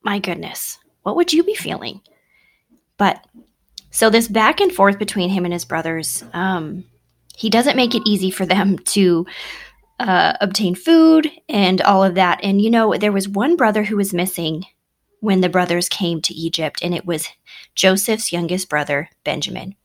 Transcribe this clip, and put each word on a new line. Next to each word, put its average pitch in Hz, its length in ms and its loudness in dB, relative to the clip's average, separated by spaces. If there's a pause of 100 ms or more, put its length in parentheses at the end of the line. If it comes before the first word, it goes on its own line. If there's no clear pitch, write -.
My 202 160 -4
goodness, 170 600 -10 (240)
what - 120 -4
would 339 180 0
you 330 120 4
be 415 100 -2
feeling? - 460 -10 (960)
But, - 280 0 (680)
so - 180 2
this 226 200 4
back 220 320 2
and 392 120 2
forth 196 260 4
between 196 300 -2
him 190 160 0
and 175 80 -2
his 170 140 -6
brothers, 160 680 -6
um, 175 520 -4 (520)
he 220 140 -4
doesn't 240 260 2
make 247 180 2
it 226 120 -2
easy 190 240 0
for 185 160 -6
them 185 320 2
to, 180 480 2 (720)
uh, 175 420 2
obtain 190 340 -2
food 320 560 4 (200)
and 190 320 2
all 196 200 4
of 190 120 2
that. 180 280 2
And, 196 200 2
you 220 80 2
know, 226 260 2
there 208 160 0
was 196 160 -2
one 233 280 0
brother 214 260 2
who 208 160 -2
was 202 160 -2
missing 175 500 -4 (560)
when 190 220 2
the 180 80 2
brothers 180 360 0
came 170 360 -4
to - 100 -4
Egypt, 160 500 -6
and 175 120 -2
it 160 100 -6
was 170 240 -4 (460)
Joseph's 196 580 0
youngest 175 380 -4
brother, 147 400 -4 (120)
Benjamin. 143 640 -8